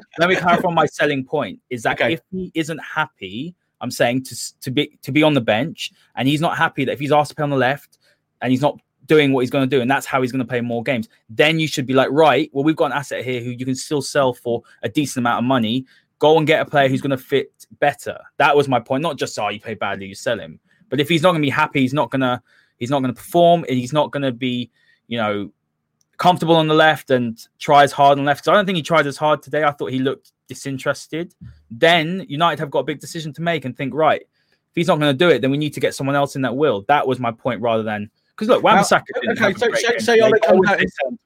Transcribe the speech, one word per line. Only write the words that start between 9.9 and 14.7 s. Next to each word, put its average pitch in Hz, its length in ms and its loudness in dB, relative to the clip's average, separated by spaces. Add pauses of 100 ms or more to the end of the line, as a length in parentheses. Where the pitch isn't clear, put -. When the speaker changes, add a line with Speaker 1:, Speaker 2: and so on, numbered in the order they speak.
Speaker 1:
that's 139 140 0
how 135 160 -2
he's 123 100 -2
gonna 131 140 -4
play 120 160 -4
more 117 220 -4
games, 120 260 -4 (200)
then 156 300 2
you 156 80 0
should 139 180 -4
be 127 80 -4
like, 131 180 4
"Right, 147 420 4
well, 139 100 -2
we've 156 140 0
got 160 80 2
an 131 120 -4
asset 117 280 -8
here 127 160 -4
who 120 80 -8
you 123 160 -8
can 131 100 -4
still 139 260 -4
sell 135 300 0
for 117 320 -6 (200)